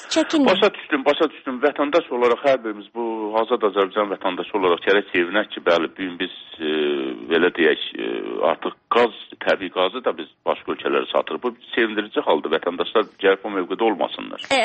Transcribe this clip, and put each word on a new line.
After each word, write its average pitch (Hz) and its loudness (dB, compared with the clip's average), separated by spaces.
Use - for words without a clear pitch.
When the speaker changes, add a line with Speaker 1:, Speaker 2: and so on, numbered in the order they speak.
Speaker 1:
çəkinmir. 302 2
Speaker 2:
Başa 196 4
düşdüm, - -4
başa 147 4
düşdüm. 127 -10
Vətəndaş 147 2
olaraq 120 2
hər 139 4
birimiz 107 -6
bu 117 -6
Azad 113 2
Azərbaycan 101 2
vətəndaşı 90 -4
olaraq 90 2
gərək 101 2
sevinək 92 0
ki, - -12
bəli, 85 2
bu - -20
gün 92 -6
biz, 87 -6
e, 78 -4
belə 82 2
deyək, 78 2
e, 55 -6
artıq - 0
qaz, 117 2
təbii 92 -2
qazı 95 0
da 104 -2
biz 78 -12
başqa 82 -4
ölkələrə 69 -2
satırıq. 76 -2
Bu 123 -4
sevindirici 107 -2
haldır. 76 0
Vətəndaşlar 87 0
gərək 95 2
o 107 -6
mövqedə 92 -2
olmasınlar. 69 -4
Speaker 1:
E, 269 2